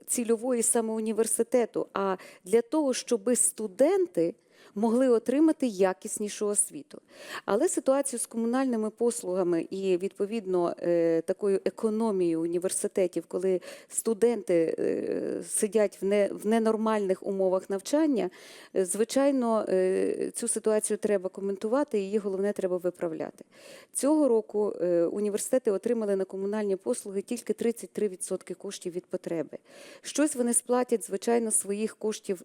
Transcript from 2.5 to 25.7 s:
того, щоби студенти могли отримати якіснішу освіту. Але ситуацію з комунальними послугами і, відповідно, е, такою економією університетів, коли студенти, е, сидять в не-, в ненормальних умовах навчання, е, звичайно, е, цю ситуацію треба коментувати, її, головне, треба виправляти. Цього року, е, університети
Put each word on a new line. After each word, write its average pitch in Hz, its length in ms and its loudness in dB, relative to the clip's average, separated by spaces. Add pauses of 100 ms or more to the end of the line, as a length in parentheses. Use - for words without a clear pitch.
того, 285 320 0
щоби 233 420 0
студенти 220 1000 2 (440)
могли 233 300 4
отримати 262 580 4
якіснішу 202 800 -2
освіту. - 540 -4 (440)
Але 247 240 2
ситуацію 269 520 0
з - 60 -4
комунальними 233 640 -2
послугами 180 800 0
і, 190 260 2
відповідно, 185 840 -2
е, 165 440 2
такою 196 380 0
економією 202 760 0
університетів, 175 880 -2
коли 185 320 0 (280)
студенти, 202 880 2
е, - 720 -2
сидять 208 540 0
в - 20 -4
не-, 196 280 2
в - 140 -8
ненормальних 220 800 0
умовах 190 440 0
навчання, 208 600 0 (460)
е, 190 80 4
звичайно, 233 840 2
е, 190 640 0
цю 233 140 -6
ситуацію 214 480 0
треба 202 320 0
коментувати, 214 720 -2
її, 196 200 -2
головне, 196 340 -2
треба 180 240 -2
виправляти. 170 680 -6 (480)
Цього 294 360 4
року, 214 520 0
е, 170 240 4
університети 208 640 0